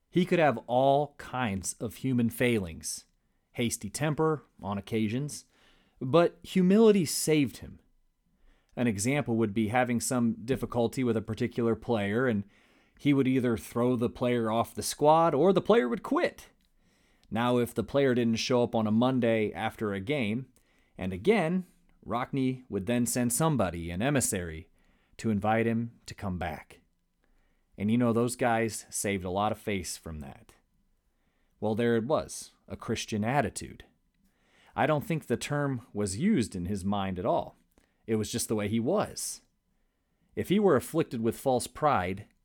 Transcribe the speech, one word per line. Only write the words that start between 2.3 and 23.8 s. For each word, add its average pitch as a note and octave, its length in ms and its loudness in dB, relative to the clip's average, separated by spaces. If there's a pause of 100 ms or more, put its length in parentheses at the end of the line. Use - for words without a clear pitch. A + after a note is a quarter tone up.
failings, G#2 720 -2 (480)
hasty A2+ 360 -4
temper D#3 540 -2 (180)
on G2+ 160 -6
occasions, A2+ 680 -4 (560)
but D#3 400 2
humility G3 640 6
saved D3 520 0
him. - 220 -16 (960)
An B2 120 0
example A#2 480 0
would A2 180 2
be A2 140 2
having A#2+ 320 2
some A#2 440 0
difficulty A#2+ 600 -2
with A#2 120 2
a A2 60 0
particular A2+ 540 -2
player, A2 520 0
and G#2 160 0 (540)
he C#3+ 160 2
would C3+ 140 2
either B2 280 2
throw B2 400 0
the A2+ 140 0
player A#2+ 400 0
off A#2 240 0
the G#2 80 -8
squad D#3 520 4
or E3+ 200 4
the F3+ 80 4
player A#3+ 260 4
would A#3 160 -4
quit. - 440 -2 (840)
Now, B2 280 0
if A#2+ 160 0
the A2+ 100 -2
player C3+ 320 2
didn't A#2 220 2
show A#2+ 260 2
up A2+ 120 -2
on A2 120 2
a G#2+ 40 0
Monday A2+ 640 2
after G#2 400 -4
a F#2+ 60 -4
game, A#2+ 480 -2 (500)
and F#2+ 160 -6
again, F3+ 520 0 (400)
Rockne B2+ 640 -4
would F#2+ 160 -4
then A#2+ 200 0
send A#2+ 260 0
somebody, F#2 600 0